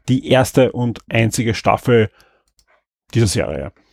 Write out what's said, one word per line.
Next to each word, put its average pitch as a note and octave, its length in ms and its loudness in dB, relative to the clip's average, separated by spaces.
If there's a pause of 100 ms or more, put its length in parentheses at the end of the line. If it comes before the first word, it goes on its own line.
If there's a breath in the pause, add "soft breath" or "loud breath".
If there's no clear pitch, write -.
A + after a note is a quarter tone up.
die C3 180 -2
erste C3 460 2
und A#2+ 260 -4 (100)
einzige A2+ 460 -2
Staffel A2 540 2 (1040 soft breath)
dieser A2+ 140 2
Serie. C#2 440 -6 (200 loud breath)